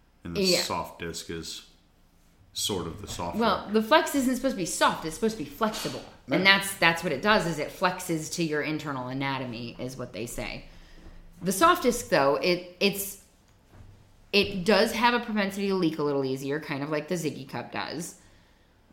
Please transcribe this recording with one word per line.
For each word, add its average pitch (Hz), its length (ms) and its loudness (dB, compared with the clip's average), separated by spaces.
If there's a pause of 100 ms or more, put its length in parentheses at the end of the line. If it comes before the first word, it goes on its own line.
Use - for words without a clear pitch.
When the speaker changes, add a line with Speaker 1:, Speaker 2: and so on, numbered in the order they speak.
(240)
Speaker 1:
and 175 120 -8
the 202 60 0
Speaker 2:
Yeah. 185 200 2
Speaker 1:
Soft - 360 -6
Disc 85 320 -8
is 82 360 -10 (920)
sort 90 280 -2
of 80 160 -8
the - 40 -12
software. 87 360 -6
Speaker 2:
Well, 208 280 0
the 220 120 4
flex 311 320 4
isn't 262 200 2
supposed 240 200 0
to 190 40 -6
be 175 60 -2
soft. 165 400 0
It's 156 100 -6
supposed 220 220 0
to 147 80 -6
be - 40 -8
flexible. - 540 -4 (280)
And 165 120 2
Speaker 1:
Yeah. 196 160 8
Speaker 2:
that's, - 180 -4
that's 165 280 4
what 170 80 -2
it 131 80 -2
does, 208 260 4
is 160 120 -2
it 151 100 -4
flexes 170 680 -2
to 175 80 0
your 151 180 0
internal 143 460 -4
anatomy, 131 680 -4
is 127 200 -8
what 120 160 -10
they 107 100 -6
say. - 400 -8 (800)
The 180 100 0
soft 349 300 4
disc, 240 260 0
though, 139 280 6
it, 180 440 0
it's, - 380 0 (1120)
it 196 320 2
does 214 280 6
have 240 200 4
a 240 80 2
propensity 202 480 -2
to 190 60 2
leak 165 240 2
a 156 40 -2
little 143 220 2
easier, 135 340 -2
kind 147 240 -6
of 147 60 -6
like 151 200 -2
the 185 80 -2
Ziggy 135 300 -4
Cup - 260 -10
does. 123 420 -8 (800)